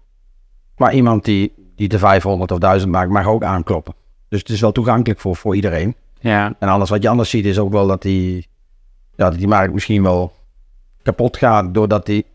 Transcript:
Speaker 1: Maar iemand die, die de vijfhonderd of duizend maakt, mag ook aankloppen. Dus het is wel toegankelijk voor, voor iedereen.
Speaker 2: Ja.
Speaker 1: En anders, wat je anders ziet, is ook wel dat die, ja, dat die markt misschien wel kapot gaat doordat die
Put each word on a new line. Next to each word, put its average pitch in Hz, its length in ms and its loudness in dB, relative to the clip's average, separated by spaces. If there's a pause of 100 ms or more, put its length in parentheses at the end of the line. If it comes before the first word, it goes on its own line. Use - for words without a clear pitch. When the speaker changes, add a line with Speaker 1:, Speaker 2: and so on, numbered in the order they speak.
(760)
Speaker 1:
Maar 127 180 2
iemand 117 300 2
die, 101 280 0 (240)
die 104 120 -4
de 101 100 0
vijfhonderd 95 540 2
of 90 60 -2
duizend 95 340 2
maakt, 92 180 0
mag 101 160 0
ook 110 180 0
aankloppen. 90 500 -4 (340)
Dus 104 100 -4
het - 100 -10
is 104 120 -4
wel 107 120 2
toegankelijk 117 480 0
voor, 92 160 -4
voor 98 180 -4
iedereen. 98 400 -2 (260)
Speaker 2:
Ja. 104 380 -2
Speaker 1:
En 98 100 -2
anders, 95 220 2
wat 104 120 0
je 110 60 2
anders 117 220 0
ziet, 107 140 -2
is 98 140 0
ook 101 140 0
wel 101 140 2
dat 95 160 -2
die, 92 460 -4 (680)
ja, 92 140 2
dat 87 80 -2
die 98 100 0
markt 95 240 2
misschien 101 300 0
wel 90 300 0 (720)
kapot 120 340 -2
gaat 104 380 2
doordat 107 320 0
die 104 280 -2